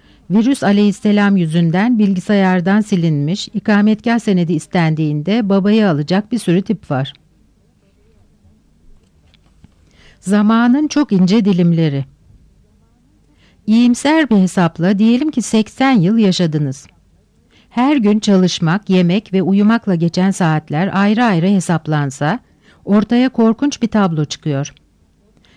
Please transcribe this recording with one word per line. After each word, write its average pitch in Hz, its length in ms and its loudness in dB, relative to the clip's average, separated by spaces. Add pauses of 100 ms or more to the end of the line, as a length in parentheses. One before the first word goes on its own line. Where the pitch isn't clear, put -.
(300)
virüs 226 320 0
aleyhisselam 202 760 2
yüzünden 175 600 0
bilgisayardan 196 840 0
silinmiş, 165 720 -2
ikametgah 214 640 0
senedi 180 340 -2
istendiğinde 160 960 -2
babayı 202 400 2
alacak 165 440 -2
bir 240 60 -4
sürü 185 240 0
tip - 280 -6
var. 135 220 -4 (3000)
Zamanın 226 680 2
çok - 240 -2
ince 190 320 2
dilimleri. 165 600 0 (1600)
İyimser 240 640 2
bir 214 60 4
hesapla 180 600 0
diyelim 247 320 2
ki 240 120 -4
seksen 233 580 0
yıl 196 160 2
yaşadınız. 160 720 -2 (840)
Her 277 240 0
gün 208 220 2
çalışmak, 185 720 0
yemek 185 420 0
ve 190 100 0
uyumakla 202 520 0
geçen 170 360 0
saatler 156 600 -2
ayrı 208 320 0
ayrı 180 220 0
hesaplansa, 156 920 -2 (460)
ortaya 240 440 0
korkunç 233 540 -2
bir 226 60 -2
tablo 165 360 0
çıkıyor. 143 500 -8 (840)